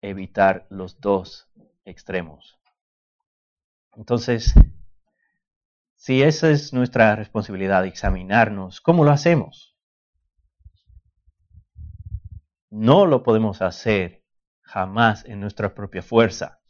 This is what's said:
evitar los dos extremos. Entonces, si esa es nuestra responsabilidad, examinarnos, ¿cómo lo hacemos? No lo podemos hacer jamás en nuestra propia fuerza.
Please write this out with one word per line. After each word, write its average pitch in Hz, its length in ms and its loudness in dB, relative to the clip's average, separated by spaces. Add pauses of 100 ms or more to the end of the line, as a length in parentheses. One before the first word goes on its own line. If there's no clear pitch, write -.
evitar 95 680 -2
los 92 300 -14
dos 98 500 -4 (360)
extremos. 87 760 -12 (1400)
Entonces, 117 580 -2 (1400)
si 131 280 0
esa 156 260 2
es 147 240 0
nuestra 123 420 2
responsabilidad, 98 720 -4
examinarnos, 95 960 -4
¿cómo 165 240 2
lo 147 60 4
hacemos? 143 680 -2 (3000)
No 123 360 4
lo 143 160 2
podemos 110 400 0
hacer 92 640 -4 (360)
jamás 104 640 -2
en 104 140 -16
nuestra 101 360 -8
propia 95 260 -14
fuerza. - 580 -2 (100)